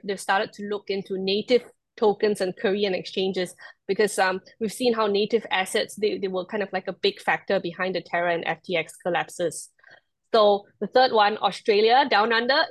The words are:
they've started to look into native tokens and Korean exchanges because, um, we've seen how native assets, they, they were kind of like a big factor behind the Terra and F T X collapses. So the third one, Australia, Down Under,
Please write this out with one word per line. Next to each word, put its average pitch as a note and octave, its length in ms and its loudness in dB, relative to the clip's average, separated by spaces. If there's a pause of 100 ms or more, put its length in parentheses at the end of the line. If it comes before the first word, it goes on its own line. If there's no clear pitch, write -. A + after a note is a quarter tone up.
they've F#3+ 160 -6
started G#3 340 -2
to G3+ 140 -12
look G3+ 220 -8
into G3 280 -6
native G#3 460 0 (320)
tokens G#3 460 2
and F#3 160 -2
Korean G3+ 360 0
exchanges F#3 640 -4 (320)
because, G3+ 320 0
um, F#3 220 0 (180)
we've A3 120 -4
seen B3 220 0
how A3 140 0
native G#3 440 0
assets, - 440 -2
they, G3 220 -2
they G3 100 -6
were F#3 180 -4
kind G#3 180 -6
of G3 80 -6
like F#3+ 160 -6
a F#3 60 -6
big - 260 -2
factor F#3+ 400 -2
behind F#3 360 -6
the E3+ 60 -4
Terra F3 320 -2
and E3+ 120 -4
F D#3+ 160 -4
T F3+ 160 -4
X D#3+ 200 -6
collapses. E3 720 -4 (640)
So G#3 320 4 (140)
the G3+ 80 -4
third B3+ 240 4
one, G#3 300 4
Australia, A3 680 4
Down A3 240 4
Under, B3 380 2